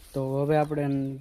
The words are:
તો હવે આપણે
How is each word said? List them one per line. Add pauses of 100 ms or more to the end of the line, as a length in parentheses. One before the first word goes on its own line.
(140)
તો
હવે
આપણે